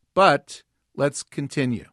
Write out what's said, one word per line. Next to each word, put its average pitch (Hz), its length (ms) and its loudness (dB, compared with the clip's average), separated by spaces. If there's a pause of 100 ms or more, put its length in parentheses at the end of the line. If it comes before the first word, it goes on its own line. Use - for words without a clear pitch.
(140)
But 175 500 2 (320)
let's 139 260 -2
continue. 131 720 -6